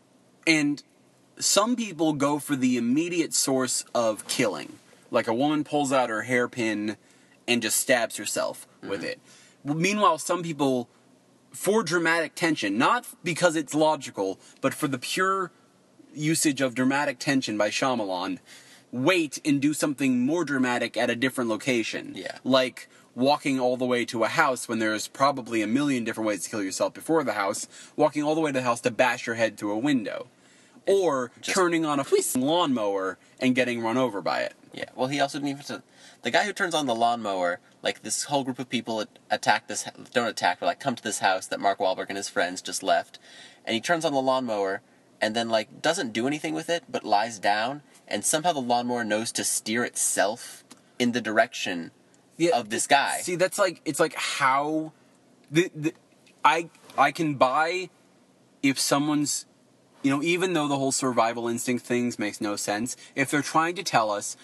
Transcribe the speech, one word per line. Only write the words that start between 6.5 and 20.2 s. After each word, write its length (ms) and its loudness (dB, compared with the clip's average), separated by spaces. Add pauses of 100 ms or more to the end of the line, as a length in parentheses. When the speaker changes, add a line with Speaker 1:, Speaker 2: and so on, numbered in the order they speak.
Speaker 1:
and 140 2
just 180 0
stabs 380 2
herself 500 -4 (140)
with 200 -6
Speaker 2:
Mm-hmm. 100 -8
Speaker 1:
it. 100 -12 (440)
Well, 120 -2
meanwhile, 420 4
some 240 -2
people, 460 0 (640)
for 320 2
dramatic 520 0
tension, 440 0
not 280 2 (180)
because 320 2
it's 180 -4
logical, 640 0 (220)
but 120 0
for 160 -4
the 100 -2
pure 520 -2 (640)
usage 460 0
of 140 2
dramatic 440 2
tension 400 0
by 120 4
Shyamalan, 680 -2 (540)
wait 520 2
and 160 2
do 140 2
something 500 0